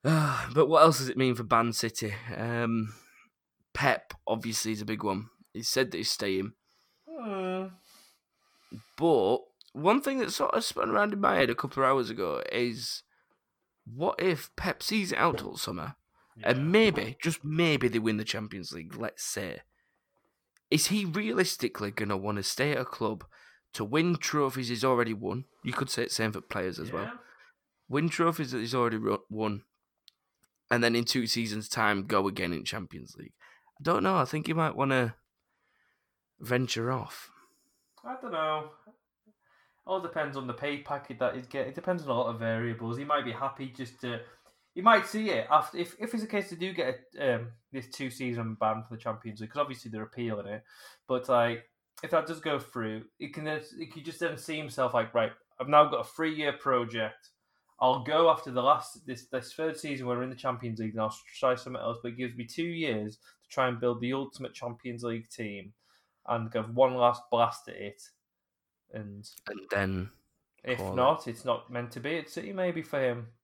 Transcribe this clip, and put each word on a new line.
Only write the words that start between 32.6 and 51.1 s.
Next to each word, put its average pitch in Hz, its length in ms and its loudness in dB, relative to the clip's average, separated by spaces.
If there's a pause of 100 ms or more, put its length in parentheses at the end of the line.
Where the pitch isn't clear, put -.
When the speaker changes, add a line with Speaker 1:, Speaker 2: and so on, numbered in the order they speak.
Speaker 1:
Champions - 520 -10
League? - 180 -18 (440)
I - 40 -20
don't 165 200 2
know. 190 140 4
I 139 80 4
think 156 220 -4
he 165 80 -2
might 160 200 0
wanna 127 420 2 (1200)
venture 120 500 0
off. - 400 -6 (720)
Speaker 2:
I 254 160 -10
don't 233 120 -10
know. 156 380 -2 (1160)
All 190 140 -2
depends 156 360 -4
on 127 120 -6
the 120 40 -6
pay 143 260 -4
packet 139 420 -8
that 127 160 0
he'd 127 120 -10
get. 131 200 -4
It 135 80 -10
depends 170 260 -2
on 143 60 -6
a 127 60 0
lot 120 200 2
of 110 60 -8
variables. 113 580 -2
He 143 60 -6
might 147 200 0
be 120 60 -4
happy 135 380 -6
just 120 320 -12
to. 120 200 -6 (540)
He 180 80 -6
might 214 240 8
see 214 240 -2
it - 180 0
after 151 300 4
if, 170 220 -4
if 220 120 -6
it's 220 120 -4
a - 20 -8
case 196 240 -2
they 175 60 -8
do 185 160 -4
get 131 260 -2 (200)
a, 131 180 2
um, 117 160 -8 (200)
this 131 160 -8
two-season 120 720 -6
ban 110 220 2
for 113 140 -12
the 113 40 -14
Champions 107 400 -8
League, 110 100 -10
'cause 147 100 -4
obviously 123 320 -4
they're 110 100 -6
appealing 107 460 -6
it. 107 160 -10 (420)
But, 127 220 -2